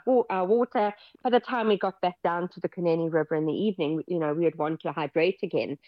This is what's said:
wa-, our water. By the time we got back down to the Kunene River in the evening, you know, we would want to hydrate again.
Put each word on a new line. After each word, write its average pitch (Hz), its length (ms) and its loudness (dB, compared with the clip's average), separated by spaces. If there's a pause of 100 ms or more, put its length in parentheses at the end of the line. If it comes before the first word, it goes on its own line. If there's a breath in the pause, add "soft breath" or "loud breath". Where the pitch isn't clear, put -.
wa-, 247 240 4
our 185 160 0
water. 214 480 2 (300 loud breath)
By 254 80 0
the 240 80 4
time 240 280 -2
we 208 100 4
got 190 240 -4
back 180 220 0
down 175 260 0
to - 120 -16
the 170 80 -4
Kunene 165 420 0
River 160 240 0
in 156 100 0
the 156 80 0
evening, 160 540 -2
you 180 120 -2
know, 151 140 0
we 170 120 0
would 165 120 0
want 156 240 -4
to 165 120 -6
hydrate 160 500 0
again. 143 340 -4 (100)